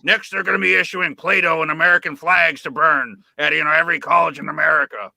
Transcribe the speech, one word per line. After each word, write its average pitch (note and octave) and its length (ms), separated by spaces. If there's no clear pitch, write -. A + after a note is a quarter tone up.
Next, G3+ 260
they're F#3+ 140
gonna F#3+ 160
be F#3 160
issuing F3+ 400
Play-Doh F3 460
and D#3 100
American E3+ 440
flags E3 480
to D3 80
burn C3+ 520
at, D3+ 160
you D#3 100
know, D3+ 80
every E3 280
college E3+ 400
in D3 100
America. D3+ 680